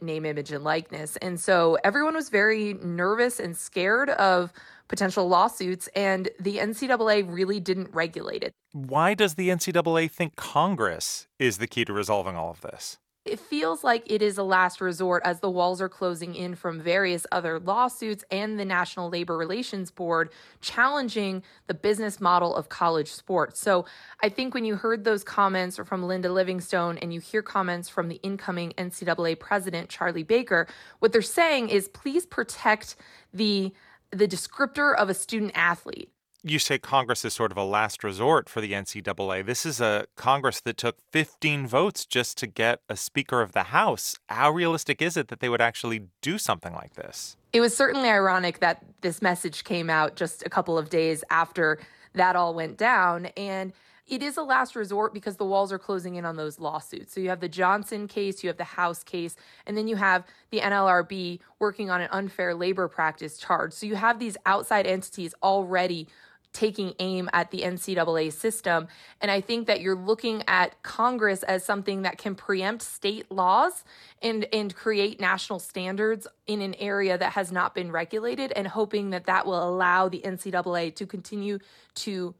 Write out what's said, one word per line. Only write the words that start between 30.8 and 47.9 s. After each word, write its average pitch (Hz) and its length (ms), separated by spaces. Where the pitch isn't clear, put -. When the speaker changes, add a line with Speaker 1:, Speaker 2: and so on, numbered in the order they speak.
Speaker 1:
what 214 140
they're 226 80
saying 285 480
is, 196 200
"Please 294 360
protect - 720
the, 196 400
the 202 180
descriptor 269 680
of 196 160
a - 20
student 214 400
athlete." - 560
Speaker 2:
You 156 140
say 139 220
Congress 123 440
is 110 120
sort 110 160
of 92 60
a 98 60
last 104 400
resort 110 460
for 113 120
the 104 120
N 98 140
C 104 120
double 98 320
A. 95 120
This 120 200
is 139 160
a 107 360
Congress 135 460
that 117 140
took 117 220
fifteen 151 560
votes 143 360
just - 360
to 123 80
get 113 320
a 107 80
Speaker 127 460
of 92 80
the 95 140
House. 143 520
How 123 220
realistic 165 540
is 170 120
it 151 120
that - 120
they 123 100
would 120 120
actually 113 460
do 180 160
something 87 340
like - 220
this? - 420
Speaker 1:
It 233 80
was 233 160
certainly 269 320